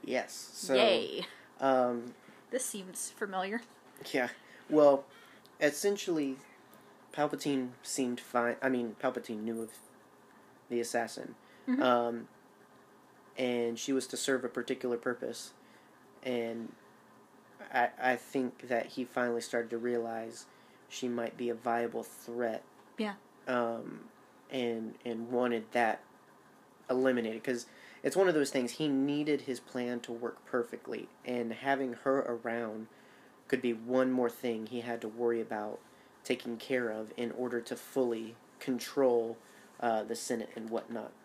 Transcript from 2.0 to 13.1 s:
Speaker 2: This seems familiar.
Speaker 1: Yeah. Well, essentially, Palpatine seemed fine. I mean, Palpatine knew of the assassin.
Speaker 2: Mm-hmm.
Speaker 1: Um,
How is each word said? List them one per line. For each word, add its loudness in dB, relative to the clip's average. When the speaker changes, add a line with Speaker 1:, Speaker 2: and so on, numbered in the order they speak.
Speaker 2:
This -2
seems -8
familiar. -2
Speaker 1:
Yeah. 2
Well, 10
essentially, 2
Palpatine 0
seemed -2
fine. 2
I 2
mean, 0
Palpatine -2
knew -4
of -10
the 0
assassin. -4
Speaker 2:
Mm-hmm. 2
Speaker 1:
Um, 4